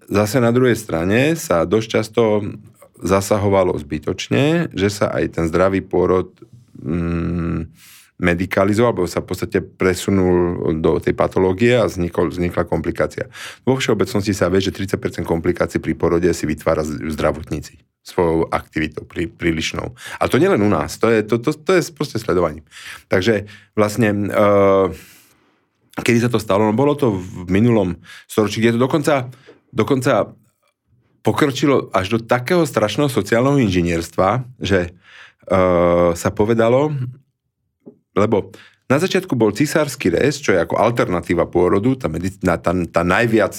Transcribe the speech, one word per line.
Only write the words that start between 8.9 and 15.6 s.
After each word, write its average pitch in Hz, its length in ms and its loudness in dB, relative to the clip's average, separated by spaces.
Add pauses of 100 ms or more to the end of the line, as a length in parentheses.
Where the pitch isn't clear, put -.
alebo 90 160 -2
sa - 160 -6
v - 80 -20
podstate - 320 -2
presunul 90 1120 0
do 80 240 2
tej 90 160 -2
patológie 95 560 2
a 107 160 2
vznikol, 87 400 -2
vznikla 87 400 -4
komplikácia. 80 580 -4 (380)
Vo 131 160 2
všeobecnosti 104 560 0
sa 92 100 2
vie, 95 140 2
že 95 80 -2
tridsať 95 320 -6
percent 90 240 -6
komplikácií 85 560 -2